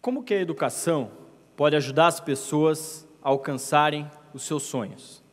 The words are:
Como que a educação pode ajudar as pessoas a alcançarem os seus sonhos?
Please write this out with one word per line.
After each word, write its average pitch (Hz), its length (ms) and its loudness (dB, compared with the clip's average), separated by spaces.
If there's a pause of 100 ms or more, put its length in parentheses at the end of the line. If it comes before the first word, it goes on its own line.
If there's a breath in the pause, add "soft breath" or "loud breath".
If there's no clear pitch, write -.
Como 254 160 -4
que 214 100 -4
a 202 80 2
educação 156 680 -2 (460)
pode 147 180 4
ajudar 143 320 4
as 165 140 2
pessoas 151 840 -2 (160)
a 139 80 -4
alcançarem 147 800 0 (240)
os - 120 -14
seus 147 180 -4
sonhos? - 580 -8 (120)